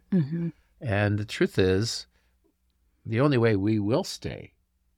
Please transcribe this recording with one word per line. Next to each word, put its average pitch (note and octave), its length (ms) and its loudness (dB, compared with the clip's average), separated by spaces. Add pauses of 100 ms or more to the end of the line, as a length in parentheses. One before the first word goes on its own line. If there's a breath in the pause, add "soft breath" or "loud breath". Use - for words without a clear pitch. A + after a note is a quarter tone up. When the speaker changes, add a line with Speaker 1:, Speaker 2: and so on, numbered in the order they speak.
(120)
Speaker 1:
Mm-hmm. E3+ 380 -2 (320)
Speaker 2:
And G#2 380 0
the G#2 60 -6
truth - 340 -2
is, F#2+ 480 0 (1000)
the A2 140 -2
only C#3 180 4
way A2+ 180 4
we G#2 240 2
will A#2 240 0
stay - 500 -12 (440)